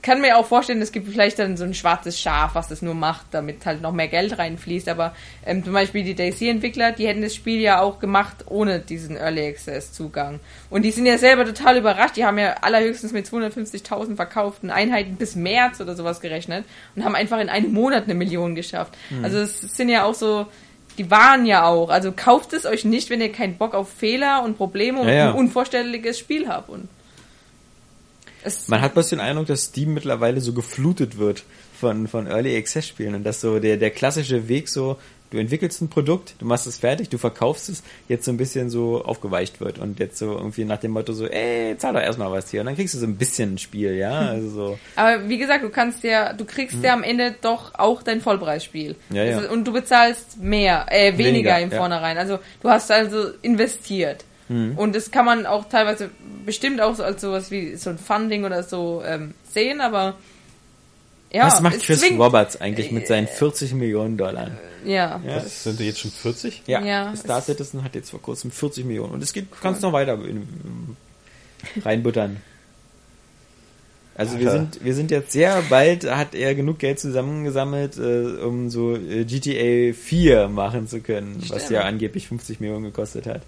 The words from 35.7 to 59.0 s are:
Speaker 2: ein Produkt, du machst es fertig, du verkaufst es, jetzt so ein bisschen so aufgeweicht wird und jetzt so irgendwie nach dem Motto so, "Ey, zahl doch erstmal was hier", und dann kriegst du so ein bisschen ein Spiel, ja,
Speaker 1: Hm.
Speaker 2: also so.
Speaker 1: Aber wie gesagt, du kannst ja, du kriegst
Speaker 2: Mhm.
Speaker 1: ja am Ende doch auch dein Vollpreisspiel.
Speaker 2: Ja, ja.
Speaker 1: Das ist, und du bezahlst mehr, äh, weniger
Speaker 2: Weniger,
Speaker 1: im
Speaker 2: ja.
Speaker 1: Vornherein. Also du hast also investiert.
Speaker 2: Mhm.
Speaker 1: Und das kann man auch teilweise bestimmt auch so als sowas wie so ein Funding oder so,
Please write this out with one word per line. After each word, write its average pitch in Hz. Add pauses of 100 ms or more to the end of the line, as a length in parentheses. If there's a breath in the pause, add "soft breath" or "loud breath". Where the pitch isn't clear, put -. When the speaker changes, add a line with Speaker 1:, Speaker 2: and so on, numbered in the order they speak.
Speaker 2:
ein 160
Produkt, 160
du 113
machst 147
es 117
fertig, 135
du 123
verkaufst 120
es, 175 (260 loud breath)
jetzt -
so 131
ein 120
bisschen 131
so 117
aufgeweicht 92
wird -
und 104
jetzt -
so 107
irgendwie 104
nach 107
dem 110
Motto 110
so, 110
"Ey, 117
zahl 254
doch 123
erstmal 104
was 95
hier", 104
und 113
dann 139
kriegst 185
du 131
so 117
ein 101
bisschen 107
ein -
Spiel, 101
ja, 107
Speaker 1:
Hm. -
Speaker 2:
also 110
so. 101 (160)
Speaker 1:
Aber 220
wie 226
gesagt, 277
du 214
kannst 240
ja, 220
du 208
kriegst 254
Speaker 2:
Mhm. 175
Speaker 1:
ja 254
am 233
Ende 240
doch 233
auch 226
dein 226
Vollpreisspiel. 160 (140 soft breath)
Speaker 2:
Ja, 190
ja. 233
Speaker 1:
Das 208
ist, -
und 226
du 233
bezahlst 240
mehr, 196
äh, 196
weniger 226
Speaker 2:
Weniger, 208
Speaker 1:
im 175
Speaker 2:
ja. -
Speaker 1:
Vornherein. 165
Also 190 (240 loud breath)
du 233
hast 220
also 214 (100)
investiert. 202 (240 soft breath)
Speaker 2:
Mhm. 117
Speaker 1:
Und 208
das 220
kann 247
man 233
auch 208
teilweise 214 (340)
bestimmt 262
auch 220
so 214
als 196
sowas 190
wie 190
so 180
ein 165
Funding 208
oder 180
so, 175